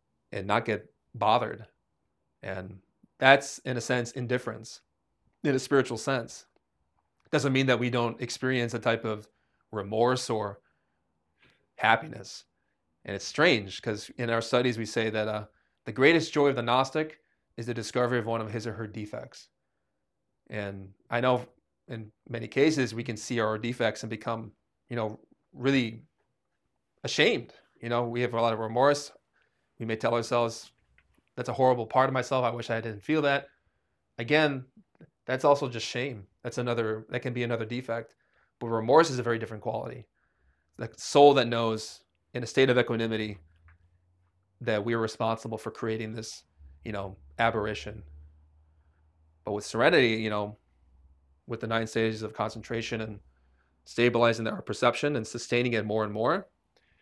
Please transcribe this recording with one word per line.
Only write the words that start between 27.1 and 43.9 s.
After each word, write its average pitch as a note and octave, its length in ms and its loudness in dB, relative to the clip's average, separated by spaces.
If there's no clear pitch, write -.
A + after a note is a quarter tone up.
You A#2 80 -8
know, A#2+ 180 0
we A#2 140 -2
have A#2+ 120 0
a A2+ 80 2
lot A#2 120 2
of A2 60 -4
remorse. B2+ 520 2
We A2+ 80 -8
may A2 120 -2
tell A#2 160 0
ourselves, A#2 580 -2
"That's B2+ 140 -8
a A#2+ 40 -4
horrible B2 320 2
part C3 240 2
of C3 40 -4
myself. B2+ 320 0
I A#2 60 0
wish A#2+ 180 -8
I A2+ 100 0
didn't A2 240 -10
feel D#3 200 0
that." C#3 260 0
Again, C#3 540 2
that's C3 180 -4
also C#3+ 240 6
just A#2 180 -6
shame. A#2+ 420 -6
That's B2 140 -8
another, A#2 520 -2
that B2 120 -2
can B2 120 -6
be A#2+ 100 -2
another A2+ 220 -2
defect. A#2+ 500 -8
But B2 80 -6
remorse A#2+ 420 6
is B2+ 100 -4
a A#2+ 40 -4
very A#2 140 0
different A2+ 260 -10
quality. A#2 440 -8
The A#2 200 -8
soul C#3+ 380 8
that A#2+ 120 4
knows A2+ 560 -2
in A#2+ 100 -6
a A2+ 40 -10
state C3 220 4
of B2 80 6
equanimity A2+ 600 -2